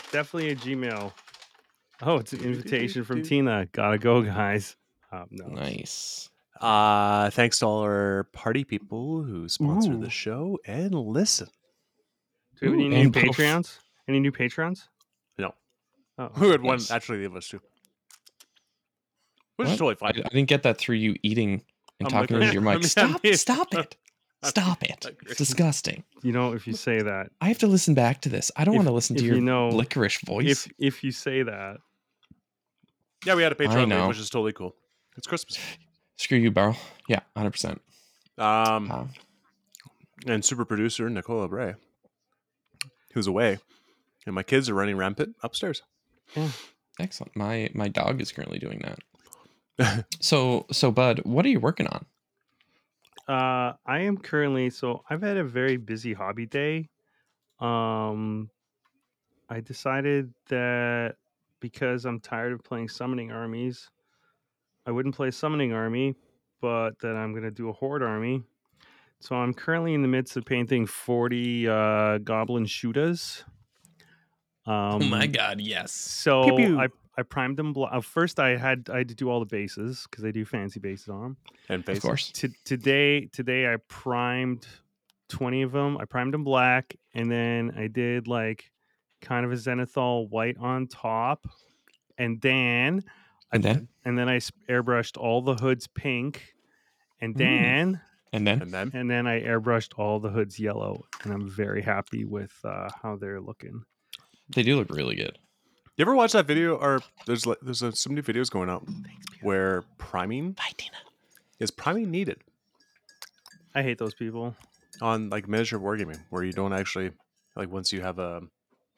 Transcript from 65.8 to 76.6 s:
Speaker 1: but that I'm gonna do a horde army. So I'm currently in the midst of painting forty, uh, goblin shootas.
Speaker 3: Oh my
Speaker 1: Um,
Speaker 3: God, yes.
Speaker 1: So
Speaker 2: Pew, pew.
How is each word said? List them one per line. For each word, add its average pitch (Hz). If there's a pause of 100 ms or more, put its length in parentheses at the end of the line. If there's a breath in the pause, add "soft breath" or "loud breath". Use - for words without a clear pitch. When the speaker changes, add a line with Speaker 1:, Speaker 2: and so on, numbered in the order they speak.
Speaker 1:
but 113
that 113
I'm 110
gonna 110
do 113
a 107
horde 139
army. 117 (800 soft breath)
So -
I'm 123
currently 165
in 143
the 131
midst 127
of 120
painting 120
forty, 120
uh, 107
goblin 110
shootas. 143 (1200 soft breath)
Speaker 3:
Oh 104
my 104
Speaker 1:
Um, 147
Speaker 3:
God, 104
yes. -
Speaker 1:
So -
Speaker 2:
Pew, 185
pew. 202